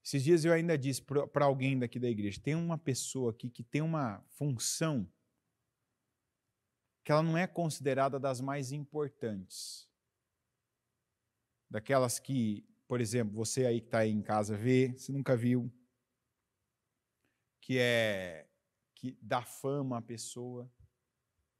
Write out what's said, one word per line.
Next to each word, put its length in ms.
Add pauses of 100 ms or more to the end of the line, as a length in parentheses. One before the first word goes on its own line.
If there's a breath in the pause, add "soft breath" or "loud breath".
Esses 220
dias 220
eu 80
ainda 240
disse 240
pra, 240
pra 180
alguém 340
daqui 220
da 80
igreja: 320
tem 140
uma 240
pessoa 540
aqui 180
que 120
tem 200
uma 480
função 760 (2000)
que 60
ela 100
não 160
é 80
considerada 720
das 220
mais 320
importantes. 1160 (1800)
Daquelas 480
que, 480 (220)
por 120
exemplo, 320
você 320
aí 160
que 60
tá 120
aí 120
em 100
casa 360
vê, 320
você 240
nunca 240
viu, 360 (1900)
que 180
é, 720 (440)
que 300
dá 180
fama 580
à 40
pessoa. 640 (920)